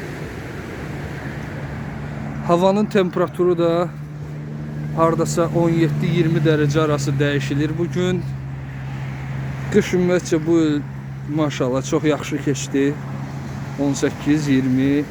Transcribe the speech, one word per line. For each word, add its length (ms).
Havanın 400
temperaturu 720
da 300
hardasa 600
on 140
yeddi 420
iyirmi 320
dərəcə 400
arası 320
dəyişilir 600
bu 160
gün. 260
Qış 240
ümumiyyətcə 500
bu 140
il, 200
maşallah, 460
çox 220
yaxşı 400
keçdi. 400
On 160
səkkiz, 560
iyirmi, 580